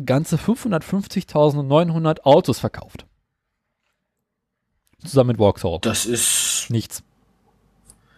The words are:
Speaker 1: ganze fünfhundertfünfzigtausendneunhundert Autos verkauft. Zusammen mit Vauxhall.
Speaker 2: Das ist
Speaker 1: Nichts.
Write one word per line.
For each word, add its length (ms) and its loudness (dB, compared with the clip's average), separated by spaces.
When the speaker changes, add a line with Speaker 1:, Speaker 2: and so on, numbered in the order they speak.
Speaker 1:
ganze 340 0
fünfhundertfünfzigtausendneunhundert 1900 0
Autos 320 6
verkauft. 480 -10
Zusammen 240 2
mit 100 -2
Vauxhall. 420 2
Speaker 2:
Das 240 -2
ist 640 -2
Speaker 1:
Nichts. 340 -6